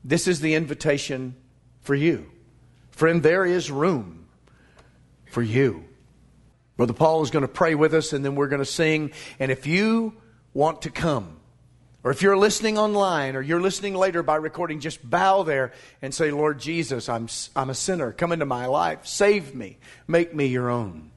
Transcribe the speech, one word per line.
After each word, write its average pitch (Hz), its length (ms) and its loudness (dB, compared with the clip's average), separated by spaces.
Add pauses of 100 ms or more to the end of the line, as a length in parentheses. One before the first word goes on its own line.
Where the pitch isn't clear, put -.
This 160 240 0
is 170 120 0
the 156 140 2
invitation 143 800 -2 (460)
for 139 140 0
you. 143 360 0 (600)
Friend, 165 320 2
there 180 240 4
is 175 240 -2
room 127 580 -2 (960)
for - 180 -4
you. 113 420 2 (920)
Brother 117 160 2
Paul 160 300 2
is 135 80 -2
gonna 143 180 0
pray 165 260 0
with 156 200 2
us, 156 180 0
and 139 120 -4
then 139 100 -2
we're 143 140 0
gonna 139 160 -2
sing. 156 480 0 (260)
And 135 120 -2
if 131 160 -4
you 220 480 0 (380)
want 156 300 0
to 160 80 -8
come, 110 500 -4 (600)
or 127 100 0
if 127 100 -2
you're 196 140 6
listening 214 420 2
online, 190 560 0
or 131 80 -4
you're 165 180 0
listening 190 340 -2
later 180 280 2
by 151 140 2
recording, 156 420 -4
just 147 300 -10
bow 190 340 4
there 135 300 0 (280)
and 135 140 -8
say, 156 160 0
"Lord 147 300 0
Jesus, 139 480 -4
I'm, 113 200 -4 (280)
I'm 135 140 -2
a 131 40 -6
sinner. 156 380 -2
Come 170 180 -2
into 160 160 0
my 123 200 -4
life. 156 400 -2
Save 202 480 0
me. 101 240 -14 (280)
Make 170 260 2
me 143 140 0
your 123 240 0
own." 95 460 -6